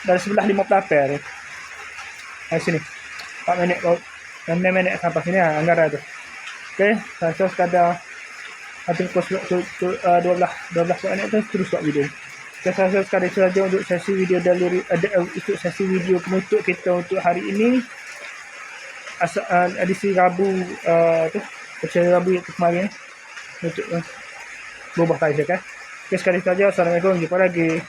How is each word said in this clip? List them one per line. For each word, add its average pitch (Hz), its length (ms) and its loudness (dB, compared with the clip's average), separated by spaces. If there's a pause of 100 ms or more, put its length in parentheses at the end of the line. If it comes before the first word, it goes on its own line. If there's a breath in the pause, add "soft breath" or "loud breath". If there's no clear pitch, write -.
Dah 180 160 4
sebelas 202 240 0
lima 196 240 2
puluh 196 160 4
ampere 143 320 2
ni. - 20 -6 (1300)
Dari 165 80 0
sini. 165 160 0 (720)
Empat 180 160 2
minit, 175 240 2
oh, 170 80 6 (560)
enam 185 240 2
minit 180 240 2
sampai 165 240 0
sini, 175 160 2
ah, 156 240 4
Anggara 165 240 6
tu. 143 160 -2 (720)
Okey, 208 240 4 (240)
saya 165 80 2
rasa 185 160 0
sekadar 175 480 2 (960)
nanti 175 160 0
pukul 175 160 0
se-, 185 240 -4
tu, 180 160 0 (160)
tu, 180 80 -2 (160)
ah, 175 160 6
dua 180 160 2
belas, 175 160 2 (240)
dua 170 80 2
belas 170 240 0
minit 196 240 -2
tu 214 80 2 (160)
terus 190 160 0
buat - 160 0
video 147 160 2
ni. 147 80 0 (480)
Okey, 180 160 -2
saya 190 160 2
rasa 196 160 2
sekadar 180 240 0
itu - 80 -2
saja 190 240 4
untuk 190 240 0
sesi 185 320 0
video 180 240 2
dari, 180 400 2
eh, 175 160 0
de-, 202 160 0
eh, 175 80 4
untuk 185 400 -4
sesi 180 240 -2
video 185 320 2
penutup 185 480 0
kita 180 320 0
untuk 185 240 -2
hari 180 240 0
ini. 220 320 4 (1400)
Asa-, 180 240 -2
ah, 180 320 4
edisi 190 320 0
Rabu, 180 400 4 (320)
ah, 165 480 4
tu, 208 80 -6 (480)
edisi 175 160 2
Rabu 175 320 4
yang 175 160 -2
kemarin. 175 400 0 (720)
Untuk, - 320 -4
eh, 170 80 -2 (960)
berubah 165 240 2
kali, 151 240 2
kan? 180 160 0 (480)
Okey, 185 80 0
sekali 180 240 2
saja. 190 320 4
Assalamualaikum. 175 400 4
Jumpa 175 240 0
lagi. 170 400 2 (100)